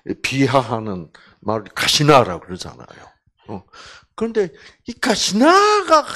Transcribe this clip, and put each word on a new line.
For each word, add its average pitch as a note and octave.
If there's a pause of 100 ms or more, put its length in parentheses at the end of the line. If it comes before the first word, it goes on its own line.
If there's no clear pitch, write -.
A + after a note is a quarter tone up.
(220)
비하하는 A2+ (300)
말을 G#2+ (100)
가시나라고 B2
그러잖아요. - (640)
어. G2 (520)
그런데 A3 (380)
이 A#3+
가시나가, E4 (120)